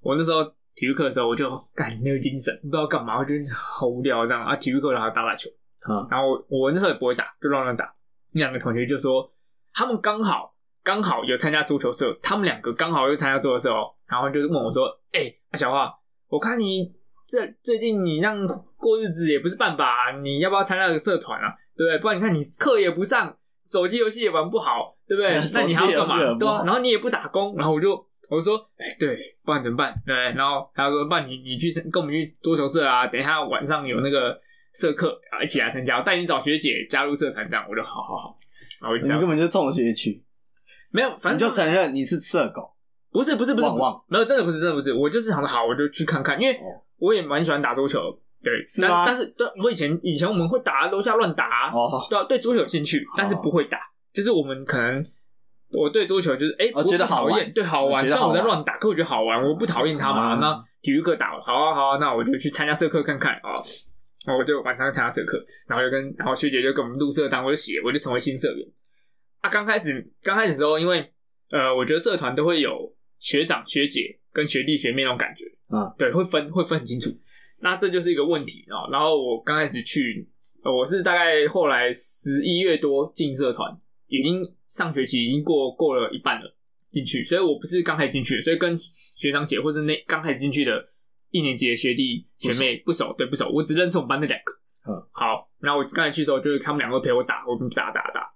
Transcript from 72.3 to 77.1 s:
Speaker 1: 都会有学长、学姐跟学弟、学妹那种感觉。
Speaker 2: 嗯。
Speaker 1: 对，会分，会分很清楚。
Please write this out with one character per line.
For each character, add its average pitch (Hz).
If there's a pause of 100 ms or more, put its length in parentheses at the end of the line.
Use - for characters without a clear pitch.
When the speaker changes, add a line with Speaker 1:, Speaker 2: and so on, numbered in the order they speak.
Speaker 1:
都 147
会 165
有 - (240)
学 143
长、 160
学 143
姐 - (160)
跟 151
学 135
弟、 147
学 127
妹 135
那 131
种 123
感 -
觉。 - (260)
Speaker 2:
嗯。 107
Speaker 1:
对， 123
会 175
分， 147
会 180
分 165
很 123
清 123
楚。 - (500)